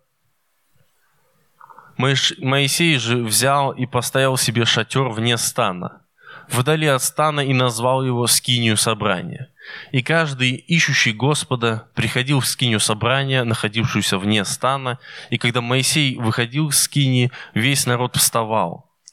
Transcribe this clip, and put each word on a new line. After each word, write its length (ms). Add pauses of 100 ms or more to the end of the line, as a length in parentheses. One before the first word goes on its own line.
(2000)
Моиш-, 400
Моисей 600
же 260
взял 480
и 140
поставил 520
себе 280
шатер 440
вне 280
стана, 640 (480)
вдали 380
от 140
стана, 380
и 140
назвал 500
его 240
скинию 500
собрания. 720 (420)
И 120
каждый, 480
ищущий 640
Господа, 800
приходил 440
в 60
скинию 340
собрания, 640
находившуюся 720
вне 280
стана, 540 (320)
и 60
когда 240
Моисей 560
выходил 520
из 100
скинии, 520 (220)
весь 340
народ 280
вставал – 720 (280)